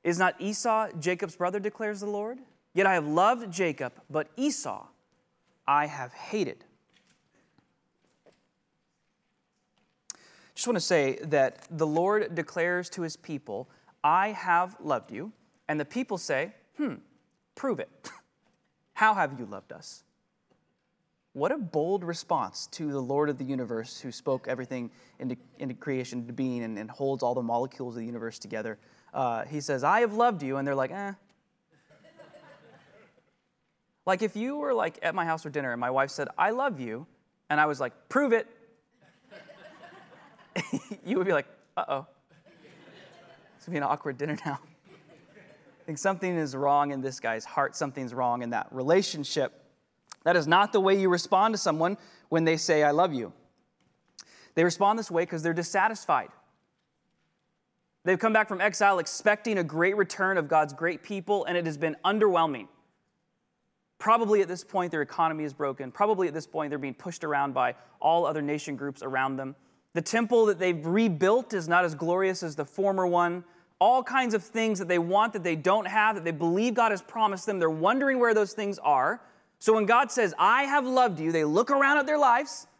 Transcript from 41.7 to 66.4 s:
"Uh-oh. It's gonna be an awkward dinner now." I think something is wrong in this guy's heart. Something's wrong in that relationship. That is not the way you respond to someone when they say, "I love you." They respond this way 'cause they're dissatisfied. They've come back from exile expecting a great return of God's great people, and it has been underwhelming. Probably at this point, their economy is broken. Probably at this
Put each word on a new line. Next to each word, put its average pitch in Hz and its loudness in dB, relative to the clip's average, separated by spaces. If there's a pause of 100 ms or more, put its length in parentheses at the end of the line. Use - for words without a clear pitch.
"Uh-oh. 139 -4 (1500)
It's - -20
gonna 175 -8
be 156 -2
an 143 0
awkward 143 -2
dinner 151 -4
now." 143 -4
I - -20
think 151 -8
something 185 -2
is 139 -4
wrong 143 2
in 135 -6
this 131 -6
guy's 113 -4
heart. 139 -2
Something's 131 -6
wrong 123 -2
in 117 -6
that 110 -4
relationship. 143 0 (580)
That 170 4
is 151 2
not 190 4
the 208 4
way 196 4
you 190 2
respond 190 2
to 202 -4
someone 170 0 (320)
when 165 2
they 160 4
say, 156 2
"I 147 6
love 165 2
you." 113 -6 (1200)
They 165 4
respond 202 2
this 214 -8
way 165 0
'cause 165 -8
they're 165 0
dissatisfied. 175 0 (1700)
They've 180 2
come 220 2
back 214 4
from 185 -4
exile 202 4
expecting 208 0
a 170 2
great 165 2
return 190 0
of 151 0
God's 151 2
great 160 -4
people, 196 -2
and 175 -2
it 170 -2
has 156 -4
been 156 -2
underwhelming. 175 2 (1300)
Probably 214 4
at 175 0
this 175 -8
point, 175 -4
their 160 -2
economy 156 -2
is 139 -6
broken. 135 -6
Probably 202 2
at 143 -4
this 156 -8